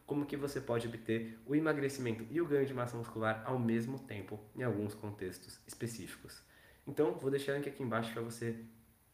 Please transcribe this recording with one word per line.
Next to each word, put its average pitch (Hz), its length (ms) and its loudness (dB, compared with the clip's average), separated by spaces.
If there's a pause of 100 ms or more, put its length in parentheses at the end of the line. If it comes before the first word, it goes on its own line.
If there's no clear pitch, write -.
como 143 180 2
que 143 120 -4
você 139 240 -2
pode 117 280 2
obter 113 580 -2
o 139 80 2
emagrecimento 135 760 4
e 156 100 2
o 170 60 4
ganho 143 180 6
de 131 80 -2
massa 123 240 -2
muscular 110 480 0
ao 131 140 0
mesmo 117 400 2
tempo 104 420 -8 (160)
em 127 60 -2
alguns 104 320 0
contextos - 720 -8
específicos. - 760 -8 (440)
Então, 147 280 2
vou 135 160 -2
deixar 139 220 2
o 139 40 2
link 143 120 -2
aqui 139 140 -6
embaixo 113 300 0
pra 120 100 -4
você 113 340 -2 (580)